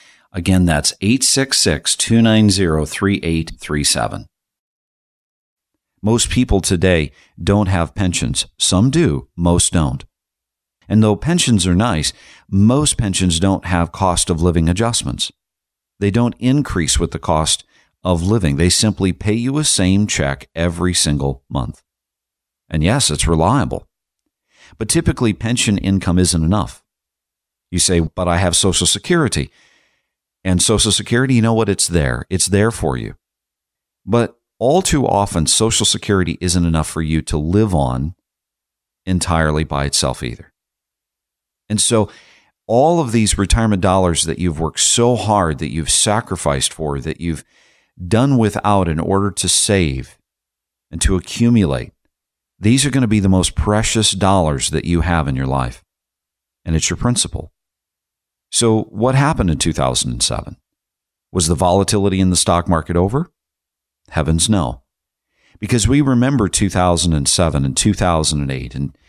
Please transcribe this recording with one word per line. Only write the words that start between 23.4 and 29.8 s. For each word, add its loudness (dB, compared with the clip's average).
But -6
typically, 0
pension -2
income 0
isn't 2
enough. -2
You -4
say, 2
"But -4
I 2
have 0
Social 0
Security." -2